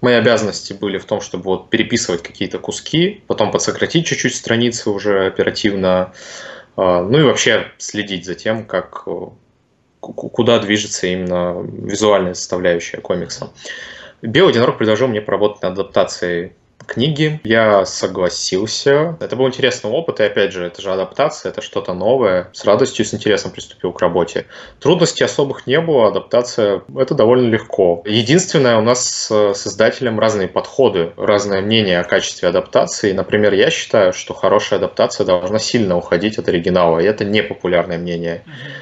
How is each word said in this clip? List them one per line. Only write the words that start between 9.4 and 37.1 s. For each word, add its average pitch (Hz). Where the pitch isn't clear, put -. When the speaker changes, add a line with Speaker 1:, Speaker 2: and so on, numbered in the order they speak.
Speaker 1:
ку-, -
ку-, -
куда 117
движется 104
именно 90
визуальная 98
составляющая 90
комикса. -
«Белый 139
единорог» 120
предложил 110
мне 107
поработать 104
над 92
адаптацией 90
книги. 151
Я 107
согласился. 104
Это -
был 131
интересный 123
опыт, 135
и 107
опять 101
же, 90
это -
же 98
адаптация, 95
это -
что-то -
новое. 95
С -
радостью, 117
с -
интересом 104
приступил -
к -
работе. 87
Трудностей 165
особых 135
не 131
было, 143
адаптация — 101
это 135
довольно 123
легко. 92
Единственное, 120
у -
нас 120
с, -
с -
издателем 110
разные 104
подходы, 95
разное 98
мнение 101
о 87
качестве -
адаптации. 92
Например, 101
я 110
считаю, 98
что -
хорошая 98
адаптация 104
должна 92
сильно 104
уходить 90
от 90
оригинала, 87
и 82
это 107